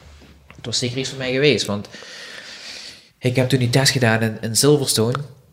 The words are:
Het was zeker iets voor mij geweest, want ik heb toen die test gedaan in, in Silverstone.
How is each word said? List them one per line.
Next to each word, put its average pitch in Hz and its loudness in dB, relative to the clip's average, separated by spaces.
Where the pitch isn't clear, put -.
Het - -16
was 113 -4
zeker 123 -4
iets 131 -4
voor 135 -10
mij 127 -4
geweest, 131 4
want 104 -4
ik 120 0
heb 127 2
toen 135 2
die 120 2
test 135 4
gedaan 113 2
in, 110 0
in 110 -4
Silverstone. 131 4